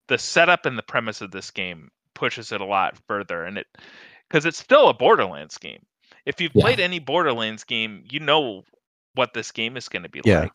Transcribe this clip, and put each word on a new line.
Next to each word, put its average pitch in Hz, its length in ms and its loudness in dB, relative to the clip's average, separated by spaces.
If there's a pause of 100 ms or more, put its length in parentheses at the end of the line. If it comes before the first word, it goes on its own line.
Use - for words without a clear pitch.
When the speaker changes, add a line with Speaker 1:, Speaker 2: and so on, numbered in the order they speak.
Speaker 1:
the 123 100 2
setup 170 480 4
and 127 120 -4
the 107 40 -8
premise 113 380 -4
of 98 100 -10
this 92 200 -12
game 90 400 -12 (240)
pushes 120 360 -6
it 104 100 -6
a 98 40 -6
lot 95 420 -2
further, 92 380 -6
and 98 140 -10
it, - 80 -10 (640)
'cause 151 160 0
it's 160 120 -4
still 262 300 6
a 127 60 4
Borderlands 104 640 0
game. 55 260 -18 (400)
If 143 160 -6
you've 160 140 -4
Speaker 2:
Yeah. - 80 6
Speaker 1:
played 233 180 2
any 180 180 -2
Borderlands 127 680 -2
game, 110 460 -6
you 143 100 -8
know 143 440 0 (500)
what 127 200 -2
this 113 180 -8
game 117 240 -6
is 117 120 -12
gonna 87 200 -10
be - 160 -14
Speaker 3:
Yeah, 95 160 6
Speaker 1:
like, 82 140 -4